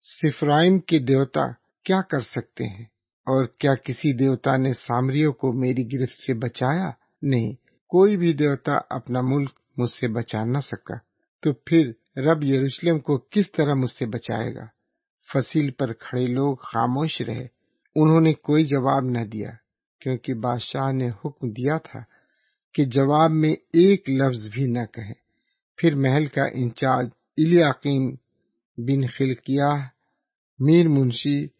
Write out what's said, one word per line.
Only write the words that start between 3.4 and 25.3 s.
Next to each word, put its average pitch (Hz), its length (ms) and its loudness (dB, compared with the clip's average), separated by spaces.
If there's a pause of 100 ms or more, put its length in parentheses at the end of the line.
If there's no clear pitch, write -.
क्या 139 160 2
किसी 135 380 -4
देवता 135 440 0
ने 131 160 0
सामरियों 131 600 -2
को 131 200 -2
मेरी 127 300 -2
गिरफ्त 123 300 -6
से - 200 -6
बचाया? 131 600 -4 (300)
नहीं, 123 320 -2 (340)
कोई 196 280 4
भी 170 160 2
देवता 143 440 0
अपना 123 440 -4
मुल्क 135 300 0 (280)
मुझसे 123 280 -2
बचा 110 380 -4
न 123 140 -2
सका। 110 400 -12 (440)
तो 151 100 0 (140)
फिर 151 280 2 (220)
रब 151 260 0
यरूशलेम 139 560 0
को 143 180 -2
किस - 360 -2
तरह 143 220 0
मुझसे 131 300 -2
बचाएगा? 113 640 -8 (640)
फसील 139 380 0
पर 123 220 -4
खड़े 127 340 -4
लोग 131 360 -2
खामोश 127 580 -2
रहे, 120 260 -8 (500)
उन्होंने 156 360 6
कोई 151 300 2
जवाब 135 540 0
न 110 120 -6
दिया, 110 280 -10 (440)
क्योंकि 131 320 -4
बादशाह 123 580 -4
ने 131 180 -2
हुक्म 131 420 -8
दिया 127 260 -2
था 117 280 -12 (680)
कि 147 100 2
जवाब 139 460 4
में 156 260 2 (180)
एक 190 340 6
लफ्ज 131 380 0
भी 123 200 -4
न 123 180 -2
कहें। 107 300 -12 (640)